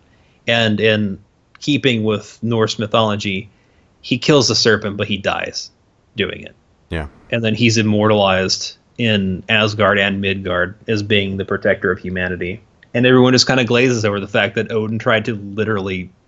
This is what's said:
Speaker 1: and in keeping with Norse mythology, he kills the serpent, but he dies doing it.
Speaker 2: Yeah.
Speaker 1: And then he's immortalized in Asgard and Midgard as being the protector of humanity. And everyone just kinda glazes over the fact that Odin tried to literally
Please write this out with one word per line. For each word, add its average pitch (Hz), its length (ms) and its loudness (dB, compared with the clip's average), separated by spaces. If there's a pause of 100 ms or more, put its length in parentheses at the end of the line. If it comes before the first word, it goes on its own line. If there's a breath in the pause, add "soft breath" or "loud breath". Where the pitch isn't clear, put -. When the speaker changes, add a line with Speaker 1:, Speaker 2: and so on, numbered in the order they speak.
(460 soft breath)
Speaker 1:
and 113 340 2
in 107 400 0 (400)
keeping 123 440 0
with 107 400 -4
Norse 113 340 0
mythology, 104 720 -2 (580 soft breath)
he 131 100 0
kills 139 300 4
the 110 80 2
serpent, 107 400 2
but 101 100 -4
he 101 120 -4
dies 90 520 -6 (460)
doing - 260 -4
it. - 140 -20 (340)
Speaker 2:
Yeah. - 180 -6 (220)
Speaker 1:
And 117 140 -2
then 110 120 0
he's 113 220 4
immortalized 104 1000 2 (200)
in 101 520 -2
Asgard 107 500 2
and 98 220 0
Midgard 95 540 -4 (120)
as 107 160 -2
being 98 320 0
the 98 80 -6
protector 98 480 -2
of 90 80 -4
humanity. 90 600 -6 (320)
And 120 120 2
everyone 127 280 6
just 123 140 2
kinda 131 180 2
glazes 120 400 2
over 101 160 -2
the 101 80 -8
fact 101 260 0
that 113 160 -4
Odin 110 260 -4
tried 110 280 0
to 113 100 -4
literally 101 720 -4 (180)